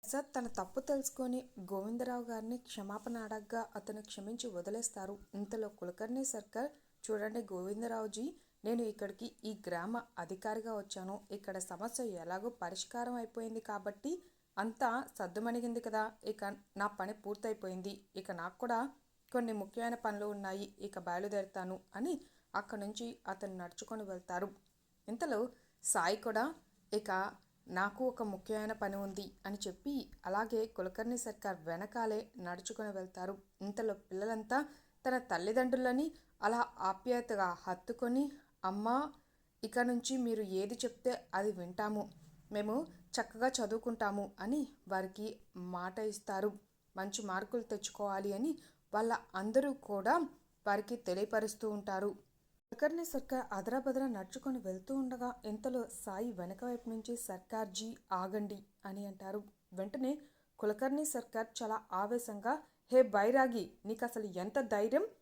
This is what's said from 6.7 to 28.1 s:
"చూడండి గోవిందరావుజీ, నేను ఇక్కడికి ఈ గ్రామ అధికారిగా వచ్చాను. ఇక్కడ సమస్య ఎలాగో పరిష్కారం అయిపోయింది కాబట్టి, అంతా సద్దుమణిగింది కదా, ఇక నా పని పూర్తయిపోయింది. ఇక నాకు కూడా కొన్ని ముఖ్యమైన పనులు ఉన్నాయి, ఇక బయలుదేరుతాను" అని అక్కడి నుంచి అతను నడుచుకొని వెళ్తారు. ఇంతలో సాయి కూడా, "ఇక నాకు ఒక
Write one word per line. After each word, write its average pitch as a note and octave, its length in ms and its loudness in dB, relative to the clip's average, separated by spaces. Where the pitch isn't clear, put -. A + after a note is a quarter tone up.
"చూడండి G#3+ 280 0
గోవిందరావుజీ, G#3+ 960 -2
నేను A#3 160 2
ఇక్కడికి G#3+ 500 -4
ఈ G#3+ 220 -4
గ్రామ F3+ 340 0
అధికారిగా G#3+ 600 -2
వచ్చాను. G3 440 -6
ఇక్కడ G3 260 -6
సమస్య G3+ 480 -4
ఎలాగో F#3 440 -4
పరిష్కారం A#3 640 -4
అయిపోయింది A3+ 460 -4
కాబట్టి, G#3 640 -4
అంతా A3+ 460 2
సద్దుమణిగింది A#3 600 0
కదా, A3 320 0
ఇక G#3+ 200 -2
నా G3+ 100 4
పని G3+ 260 -2
పూర్తయిపోయింది. G3+ 920 -4
ఇక F#3+ 160 -6
నాకు F3 280 -4
కూడా A#3+ 300 2
కొన్ని A#3 220 2
ముఖ్యమైన A#3 420 -2
పనులు G#3 300 -2
ఉన్నాయి, G3+ 540 -4
ఇక G3+ 200 -6
బయలుదేరుతాను" F#3+ 800 -2
అని C#4 260 0
అక్కడి G#3 260 -2
నుంచి A3+ 460 -8
అతను F#3+ 300 -6
నడుచుకొని G#3+ 460 -8
వెళ్తారు. F#3 520 -4
ఇంతలో A#3+ 420 0
సాయి F#3 340 4
కూడా, A#3 380 2
"ఇక G3+ 400 0
నాకు G3+ 400 2
ఒక B3 160 0